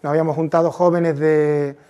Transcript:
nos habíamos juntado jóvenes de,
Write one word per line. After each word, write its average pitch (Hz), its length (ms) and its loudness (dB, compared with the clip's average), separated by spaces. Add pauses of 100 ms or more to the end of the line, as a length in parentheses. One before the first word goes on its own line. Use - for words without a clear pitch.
nos 147 60 -6
habíamos 156 260 0
juntado 160 340 0
jóvenes 170 480 0
de, 147 600 0 (120)